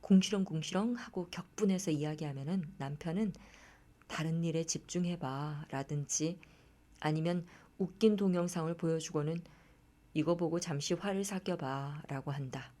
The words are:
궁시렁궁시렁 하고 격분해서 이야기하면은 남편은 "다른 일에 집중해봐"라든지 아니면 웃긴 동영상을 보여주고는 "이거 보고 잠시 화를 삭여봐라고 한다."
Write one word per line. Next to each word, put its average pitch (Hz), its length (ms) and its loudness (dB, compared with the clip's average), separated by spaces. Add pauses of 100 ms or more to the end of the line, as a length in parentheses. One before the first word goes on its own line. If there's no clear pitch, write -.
궁시렁궁시렁 190 920 4
하고 185 340 -6
격분해서 190 600 0
이야기하면은 151 720 -2 (140)
남편은 165 540 -2 (760)
"다른 160 360 0
일에 165 200 2
집중해봐"라든지 151 1800 -2 (600)
아니면 160 460 2 (320)
웃긴 208 380 4
동영상을 175 640 2
보여주고는 160 680 0 (720)
"이거 156 200 4
보고 170 240 0
잠시 170 360 -2
화를 190 280 -2
삭여봐라고 147 1080 -4
한다." 135 500 -6